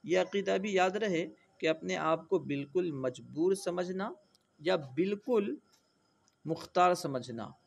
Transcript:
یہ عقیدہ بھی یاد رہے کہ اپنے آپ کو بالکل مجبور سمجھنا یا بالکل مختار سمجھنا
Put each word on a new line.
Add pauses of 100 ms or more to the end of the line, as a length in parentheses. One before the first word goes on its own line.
یہ
عقیدہ
بھی
یاد
رہے (320)
کہ
اپنے
آپ
کو
بالکل
مجبور
سمجھنا (460)
یا
بالکل (880)
مختار
سمجھنا (180)